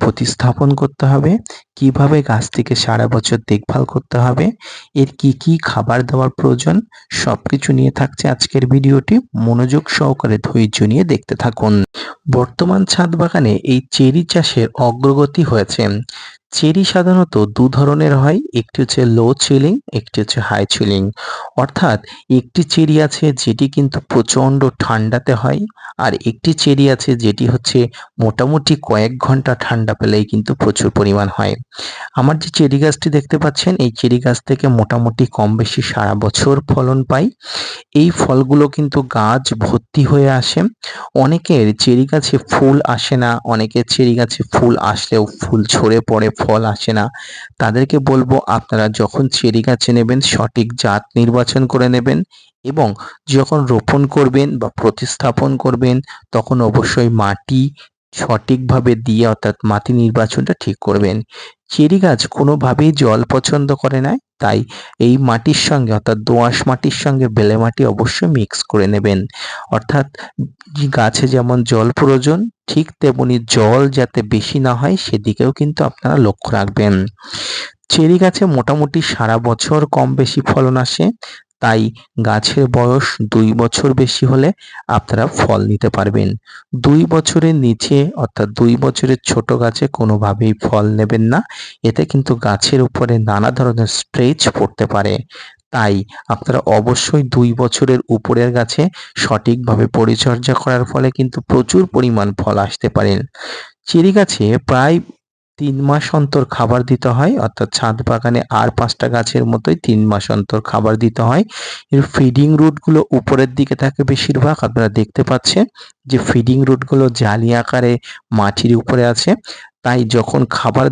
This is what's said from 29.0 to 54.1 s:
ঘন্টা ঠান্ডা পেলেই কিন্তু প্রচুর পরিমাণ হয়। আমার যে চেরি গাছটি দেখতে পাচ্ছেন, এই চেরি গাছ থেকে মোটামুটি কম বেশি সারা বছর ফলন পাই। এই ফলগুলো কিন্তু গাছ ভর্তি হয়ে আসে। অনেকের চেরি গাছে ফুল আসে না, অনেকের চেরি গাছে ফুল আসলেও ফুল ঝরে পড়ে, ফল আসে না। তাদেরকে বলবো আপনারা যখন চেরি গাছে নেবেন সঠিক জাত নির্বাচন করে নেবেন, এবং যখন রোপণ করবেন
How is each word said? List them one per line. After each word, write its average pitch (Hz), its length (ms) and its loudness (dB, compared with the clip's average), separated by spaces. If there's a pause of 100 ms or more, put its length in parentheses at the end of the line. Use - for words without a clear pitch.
ঘন্টা 131 280 0 (100)
ঠান্ডা 113 360 -2
পেলেই 107 320 0
কিন্তু 110 240 -2
প্রচুর - 320 0 (100)
পরিমাণ 101 380 2
হয়। 101 180 -2 (640)
আমার 139 200 2
যে 160 180 -10
চেরি 139 260 4
গাছটি 151 260 0
দেখতে 147 280 0
পাচ্ছেন, 151 360 -2 (120)
এই 120 120 0
চেরি 123 220 0
গাছ 123 180 0 (120)
থেকে 139 160 0 (140)
মোটামুটি 117 460 0 (120)
কম 107 200 0
বেশি 110 240 -2 (100)
সারা 104 220 -2 (100)
বছর 139 320 0 (140)
ফলন 131 340 2
পাই। 135 220 0 (760)
এই 165 80 4 (100)
ফলগুলো 135 460 2 (100)
কিন্তু 147 240 -2 (180)
গাছ 117 280 0 (200)
ভর্তি - 460 0
হয়ে 139 180 4 (100)
আসে। - 200 -2 (640)
অনেকের 147 420 2 (180)
চেরি 127 220 4
গাছে 147 300 0 (160)
ফুল 135 260 4 (180)
আসে 123 220 -2
না, 120 140 2 (220)
অনেকের 110 400 -2
চেরি 123 260 4
গাছে 117 220 -2 (100)
ফুল 120 220 2 (180)
আসলেও 110 320 0 (160)
ফুল 110 220 0 (120)
ঝরে 113 260 2 (100)
পড়ে, 110 180 2 (140)
ফল 110 240 2
আসে 107 280 -2
না। 107 120 0 (540)
তাদেরকে 123 380 0 (120)
বলবো 131 260 2 (220)
আপনারা 110 280 -2 (140)
যখন 117 240 0 (100)
চেরি 113 340 0
গাছে 123 260 0
নেবেন 120 260 2 (140)
সঠিক 113 340 -2 (160)
জাত 107 200 0 (120)
নির্বাচন 117 520 2
করে 127 220 0
নেবেন, 127 300 0 (460)
এবং 143 220 0 (480)
যখন 139 240 2 (120)
রোপণ 120 360 2
করবেন 139 400 2 (140)